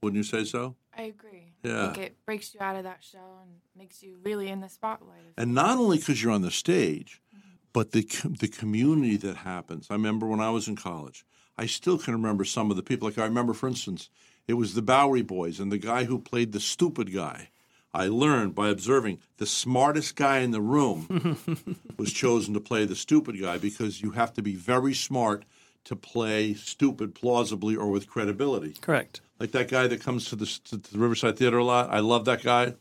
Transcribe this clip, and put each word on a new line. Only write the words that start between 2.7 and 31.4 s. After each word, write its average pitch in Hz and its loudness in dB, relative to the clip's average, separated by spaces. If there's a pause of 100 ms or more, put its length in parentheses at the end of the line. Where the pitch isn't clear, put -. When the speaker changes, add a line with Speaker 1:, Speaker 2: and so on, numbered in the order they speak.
Speaker 2:
of 190 -10
that 185 -16
shell 185 -20
and 180 -20 (240)
makes 190 -20
you 190 -20
really 202 -4
in 196 -6
the 190 -12
spotlight. - -12
Speaker 1:
And 120 0
not 170 4
only 202 4
'cause 135 0
you're 117 4
on 104 2
the 87 0
stage, 101 0 (140)
Speaker 2:
Mm-hmm. - -20 (260)
Speaker 1:
but 110 0
the 113 4
co-, - -8
the - -4
community 117 2
that 95 -6
happens. 85 -12
I 101 -4
remember 110 0
when 110 -2
I 110 0
was 110 -2
in 104 -6
college, 78 -12 (340)
I 113 -4
still 175 0
can 123 -4
remember 107 0
some 107 0
of 98 0
the 90 -4
people. 127 -2
Like, 104 -6
I 113 2
remember, 117 0
for 131 -4
instance, 101 -6 (400)
it 117 2
was 110 0
the 113 0
Bowery 131 4
Boys, 90 -4
and 98 -2
the 104 0
guy 117 0
who 123 -2
played 120 -2
the 104 -4
stupid 120 -2
guy, 85 -6 (440)
I 92 2
learned 117 4
by 104 2
observing, 104 2 (180)
the 107 -4
smartest 139 0
guy 139 2
in 123 0
the 110 0
room 135 2 (480)
Speaker 3:
<laughs> - -18
Speaker 1:
was 104 -4
chosen 117 2
to 104 0
play 107 0
the 92 -4
stupid 151 2
guy, 90 -4
because 101 -4
you 104 -4
have 120 0
to 113 -4
be 101 -2
very 127 0
smart 117 -2 (400)
to - -8
play 107 -2
stupid 110 -2
plausibly 110 0
or 104 -2
with 98 0
credibility. 104 -2
Speaker 3:
Correct. - -2 (180)
Speaker 1:
Like 113 -6
that 123 0
guy 127 4
that 117 -2
comes 123 -4
to 123 -8
the, 107 -4 (180)
to - -10
the 101 -8
Riverside 117 2
Theater 123 4